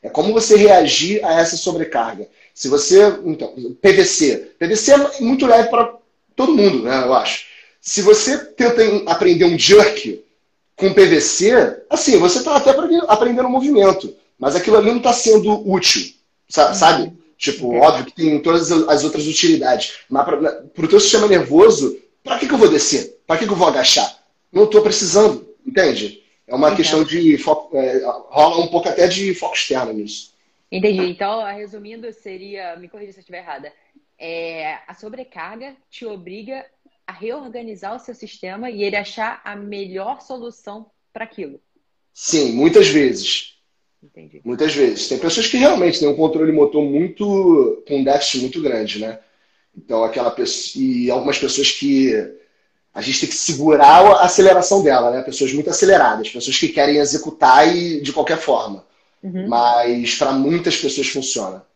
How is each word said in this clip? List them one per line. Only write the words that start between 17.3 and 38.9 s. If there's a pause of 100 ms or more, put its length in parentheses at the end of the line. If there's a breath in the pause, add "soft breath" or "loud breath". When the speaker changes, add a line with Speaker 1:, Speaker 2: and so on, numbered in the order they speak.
Speaker 1:
Tipo,
Speaker 2:
Entendi.
Speaker 1:
óbvio
que
tem
todas
as,
as
outras
utilidades, (100)
mas
pra,
na,
pro
teu
sistema
nervoso, (240)
pra
que
que
eu
vou
descer?
Pra
que
que
eu
vou
agachar? (340)
Não
tô
precisando, (200)
entende? (240)
É
uma
Speaker 2:
Então.
Speaker 1:
questão
de
foco,
é, (260)
rola
um
pouco
até
de
foco
externo
nisso. (380)
Speaker 2:
Entendi.
Então,
resumindo,
seria,
me
corrija
se
eu
estiver
errada, (460)
é,
a
sobrecarga (160)
te
obriga (420)
a
reorganizar
o
seu
sistema
e
ele